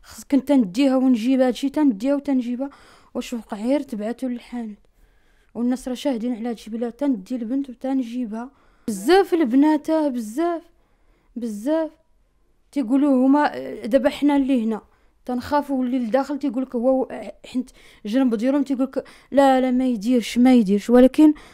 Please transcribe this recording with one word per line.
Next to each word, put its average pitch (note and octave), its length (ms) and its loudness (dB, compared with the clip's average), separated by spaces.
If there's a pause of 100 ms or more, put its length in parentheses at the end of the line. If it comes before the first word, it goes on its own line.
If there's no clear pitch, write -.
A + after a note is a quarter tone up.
خص - 220 -20
كنت C4+ 280 0
نديها B3+ 440 2
ونجيبها، B3+ 500 2
هادشي B3+ 220 -2
تنديها C4+ 460 0
وتنجيبها. C4+ 560 -4 (440)
واش - 180 -8
وقع؟ A3+ 240 -10
غير B3 240 -2
تبعتو A#3+ 480 -8
للحانوت. A#3 480 -10 (800)
والناس B3 340 -4
راه B3+ 60 -6
شاهدين B3 400 -4
على A3+ 140 -8
هادشي، A3+ 220 -10
بلا A#3 200 -6
تندي B3 460 -4
البنت B3+ 340 -6
وتنجيبها. B3 800 -6 (380)
بزاف C#4 460 2
البنات، D4+ 560 2
آه، D#4 180 0
بزاف، C4 540 -4 (760)
بزاف. B3 540 -4 (840)
تيقولوا C4+ 540 2
هما، D4 300 2
آه، C3+ 300 -10
دابا C4 240 2
حنا C#4+ 260 2
اللي C4 280 2
هنا A3 160 -2 (440)
تنخافوا، C#4 540 -2
واللي B3+ 200 -2
لداخل C4 400 -2
تيقول C4 240 -4
لك B3+ 120 -10
هو C4 280 2
و-، C4 60 -6 (380)
حنت - 240 -8 (360)
جنب A#3+ 280 0
ديورهم C4 280 0
تيقول C4+ 220 -2
لك: C4+ 200 -6 (260)
"لا، C4+ 300 4
لا، B3+ 100 0
ما B3+ 160 0
يديرش، A#3+ 520 0
ما B3+ 160 6
يديرش". G3+ 360 2
ولكن C4 440 6 (200)